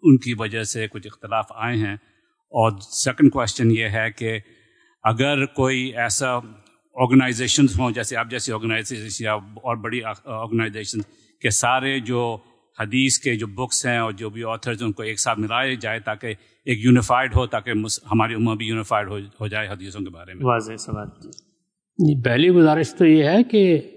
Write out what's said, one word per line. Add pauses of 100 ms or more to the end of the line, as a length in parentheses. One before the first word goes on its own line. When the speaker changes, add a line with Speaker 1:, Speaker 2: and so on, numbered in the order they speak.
Speaker 1:
ان
کی
وجہ
سے
کچھ
اختلاف (100)
آئے
ہیں؟ (580)
اور (100)
second
question
یہ
ہے (100)
کہ (640)
اگر
کوئی
ایسا (600)
organizations
ہوں،
جیسے
آپ
جیسی
آرگنائزیشن
یا
اور
بڑی (240)
آرگنائزیشن (420)
کے
سارے
جو (420)
حدیث
کے
جو
books
ہیں
اور
جو
بھی
authors
ہیں،
ان
کو
ایک
ساتھ
ملائے
جائے
تاکہ (380)
ایک
یونیفائیڈ
ہو،
تاکہ
مس-، (120)
ہماری
امت
بھی
یونیفائیڈ
ہو، (240)
ہو
جائے
حدیثوں
کے
بارے
میں۔
Speaker 2:
واضح
سوال۔ (1000)
Speaker 3:
جی،
پہلی
گزارش
تو
یہ
ہے
کہ (160)